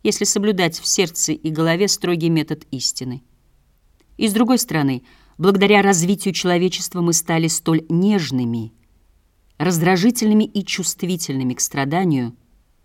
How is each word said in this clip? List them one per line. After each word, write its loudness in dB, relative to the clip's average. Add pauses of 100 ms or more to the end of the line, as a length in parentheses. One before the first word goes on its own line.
если 0
соблюдать 0
в -10
сердце -2
и -4
голове 0
строгий -2
метод -2
истины. -8 (920)
И 0
с -2
другой 4
стороны, -2 (360)
благодаря 4
развитию 2
человечества -2
мы 2
стали 0
столь -2
нежными, 0 (840)
раздражительными 2
и -6
чувствительными -4
к -8
страданию, 0 (500)